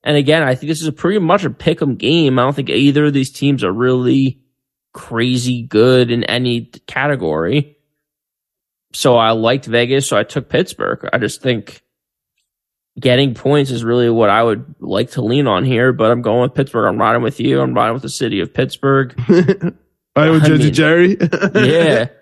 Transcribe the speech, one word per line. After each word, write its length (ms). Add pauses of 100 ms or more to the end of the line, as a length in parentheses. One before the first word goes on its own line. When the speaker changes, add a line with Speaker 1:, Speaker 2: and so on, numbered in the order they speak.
Speaker 1:
And 120
again, 260
I 140
think 140
this 120
is 60
a 60
pretty 260
much 240
a 60
pick 320
'em 160
game. 420
I 40
don't 120
think 140
either 360
of 80
these 180
teams 320
are 100
really 680 (540)
crazy 680
good 480
in 120
any 480 (160)
category. 920 (1160)
So 240
I 140
liked 340
Vegas, 420
so 100
I 60
took 260
Pittsburgh. 600
I 60
just 240
think 420 (1160)
getting 360
points 360
is 120
really 260
what 220
I 100
would 380
like 320
to 100
lean 260
on 180
here, 280
but 180
I'm 120
going 180
with 140
Pittsburgh. 320
I'm 120
riding 220
with 180
you. 220
I'm 140
riding 180
with 100
the 60
city 300
of 140
Pittsburgh. 600 (120)
Speaker 2:
<laughs> 40
Riding 1040
with 100
Speaker 1:
I 40
Speaker 2:
Jersey 180
Speaker 1:
mean, 80
Speaker 2:
Jerry? 440 (180)
<laughs> 200
Speaker 1:
yeah. 520 (140)